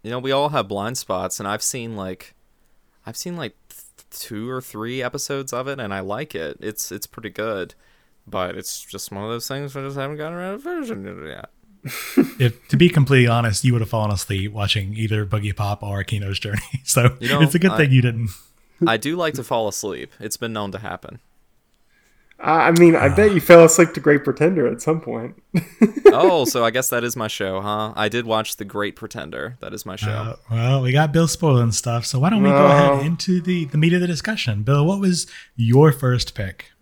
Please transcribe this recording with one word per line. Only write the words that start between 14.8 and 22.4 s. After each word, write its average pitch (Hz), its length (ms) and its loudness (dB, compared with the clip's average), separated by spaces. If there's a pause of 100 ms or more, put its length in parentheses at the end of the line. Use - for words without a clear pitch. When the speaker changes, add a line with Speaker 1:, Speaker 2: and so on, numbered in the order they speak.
Speaker 2:
either 107 280 -2
Boogie 101 300 -4
Pop 104 260 -4
or 98 220 -6
Kino's 101 360 -6
Journey. 104 200 -6 (140)
<laughs> 135 100 -10
So 127 380 2
Speaker 1:
You 117 80 -4
know, 143 120 2
Speaker 2:
it's 156 140 4
a 170 40 2
good 185 120 4
Speaker 1:
I, 110 60 -2
Speaker 2:
thing 147 140 4
you 127 100 8
didn't. 113 300 -2 (280)
<laughs> - 280 -4
Speaker 1:
I 113 100 2
do 147 180 -4
like 165 200 -2
to 127 100 -6
fall 113 240 -2
asleep. 87 500 -8
It's 104 180 -8
been 113 160 -8
known 104 200 -6
to 98 60 -10
happen. - 400 -12 (1200)
Speaker 3:
I, 151 280 2